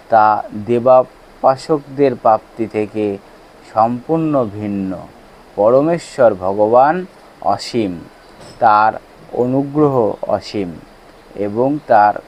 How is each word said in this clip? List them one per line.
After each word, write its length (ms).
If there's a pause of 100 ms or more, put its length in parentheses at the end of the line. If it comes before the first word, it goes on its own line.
তা 340 (220)
দেবাপাসকদের 1500
প্রাপ্তি 520
থেকে 500 (560)
সম্পূর্ণ 720
ভিন্ন। 520 (580)
পরমেশ্বর 800
ভগবান 720 (360)
অসীম, 580 (600)
তার 340 (380)
অনুগ্রহ 920
অসীম 500 (640)
এবং 520
তার 260 (140)